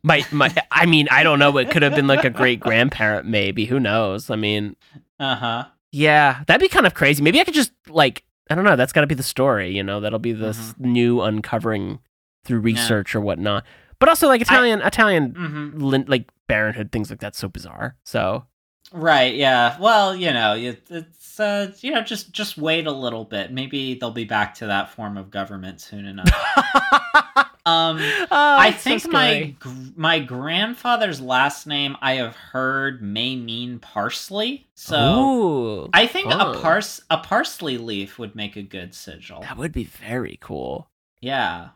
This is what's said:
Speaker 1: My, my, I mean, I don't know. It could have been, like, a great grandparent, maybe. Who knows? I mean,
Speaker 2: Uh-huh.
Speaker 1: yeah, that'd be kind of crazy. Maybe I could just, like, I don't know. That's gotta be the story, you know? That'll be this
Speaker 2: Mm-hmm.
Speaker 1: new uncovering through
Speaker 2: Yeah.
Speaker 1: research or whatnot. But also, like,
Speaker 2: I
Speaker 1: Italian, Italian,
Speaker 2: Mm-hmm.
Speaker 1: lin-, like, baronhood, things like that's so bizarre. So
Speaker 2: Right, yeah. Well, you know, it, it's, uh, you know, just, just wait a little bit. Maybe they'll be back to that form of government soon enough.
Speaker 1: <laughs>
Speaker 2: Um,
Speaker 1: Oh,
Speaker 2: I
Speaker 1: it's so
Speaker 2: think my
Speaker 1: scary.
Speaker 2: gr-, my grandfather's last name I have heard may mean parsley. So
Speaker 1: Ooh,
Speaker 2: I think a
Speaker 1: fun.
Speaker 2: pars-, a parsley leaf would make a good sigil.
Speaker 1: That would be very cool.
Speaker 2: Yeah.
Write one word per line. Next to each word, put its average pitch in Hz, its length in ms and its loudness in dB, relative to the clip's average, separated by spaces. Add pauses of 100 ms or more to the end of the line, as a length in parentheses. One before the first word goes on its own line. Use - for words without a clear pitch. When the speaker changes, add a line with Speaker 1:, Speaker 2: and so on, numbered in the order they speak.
Speaker 1:
My, 156 280 4
my, 151 220 2 (180)
I 156 140 4
mean, 156 240 4
I 131 140 6
don't 147 160 4
know. 143 180 6
It 123 140 0
could 165 100 4
have 143 140 4
been, 143 100 4
like, 139 180 4
a 131 60 2
great 123 300 2
grandparent, 110 680 0
maybe. 104 380 0
Who 131 140 0
knows? 107 500 0
I 107 60 -2
mean, 104 400 -2 (440)
Speaker 2:
Uh-huh. 123 460 -4 (260)
Speaker 1:
yeah, 147 540 4
that'd 208 160 4
be 381 100 4
kind 294 140 4
of 175 80 4
crazy. 143 300 2
Maybe 220 180 6
I - 20 4
could 320 120 -2
just, 277 160 2 (180)
like, 151 340 2 (260)
I 151 60 0
don't 185 80 0
know. 196 120 6
That's 127 180 2
gotta 147 140 4
be 151 80 0
the 135 80 -6
story, 104 520 0
you 98 80 -2
know? 101 160 -4
That'll 107 200 -4
be 117 140 -2
this 110 240 -4 (160)
Speaker 2:
Mm-hmm. 127 200 -2
Speaker 1:
new 120 280 4
uncovering 107 760 -2 (460)
through 117 140 0
Speaker 2:
Yeah. 104 60 -2
Speaker 1:
research 113 500 0
or 110 60 0
whatnot. 101 440 -2 (340)
But 269 80 6
also, 330 200 4
like, 254 140 6
Speaker 2:
I - 20 -2
Speaker 1:
Italian, 233 400 4
Italian, 185 500 2
Speaker 2:
Mm-hmm. 151 480 -10
Speaker 1:
lin-, 135 260 2
like, 131 220 0 (180)
baronhood, 107 440 -2
things 107 180 -4
like 110 100 -16
that's - 200 -12
so 95 100 -6
bizarre. - 460 -12 (100)
So 110 400 -4 (480)
Speaker 2:
Right, 143 420 2
yeah. 127 460 2
Well, 202 340 4
you 175 160 -2
know, 113 240 2
it, 117 340 -8
it's, - 520 -16
uh, 202 400 -4
you 262 100 -6
know, 254 120 0
just, 208 280 -10
just 208 260 -8
wait 160 300 0
a 147 60 -4
little 117 320 -6
bit. 101 260 -8
Maybe 131 440 -6
they'll 120 160 -8
be 117 120 -8
back 104 320 -2
to 113 120 -12
that 98 240 -2
form 104 260 -12
of 98 120 -14
government 98 520 -10
soon 101 240 -16
enough. 98 260 0
Speaker 1:
<laughs> - 1120 0 (220)
Speaker 2:
Um, 165 340 2
Speaker 1:
Oh, - 320 -2
Speaker 2:
I 294 380 6
Speaker 1:
it's - 140 -4
so 262 140 -2
Speaker 2:
think 330 140 -6
my 254 180 4
Speaker 1:
scary. 156 300 -4
Speaker 2:
gr-, 131 100 -16 (280)
my 160 220 0
grandfather's 175 1000 -4
last 131 480 0
name 143 340 -6
I 135 120 0
have 120 240 -4
heard 131 640 -6
may 113 320 -4
mean 120 440 -10
parsley. 202 960 -8
So - 220 -10 (240)
Speaker 1:
Ooh, 156 720 0
Speaker 2:
I 220 140 6
think 381 260 -6
a - 40 0
Speaker 1:
fun. 175 240 -2
Speaker 2:
pars-, 180 480 -2
a - 80 2
parsley 190 600 -4
leaf 104 420 -8
would 107 160 -12
make 104 200 -10
a 104 60 -12
good 90 320 -14
sigil. - 480 -18
Speaker 1:
That 82 160 -14
would 151 160 -8
be 120 100 -8
very - 560 -10
cool. 65 500 -12 (300)
Speaker 2:
Yeah. 98 560 -6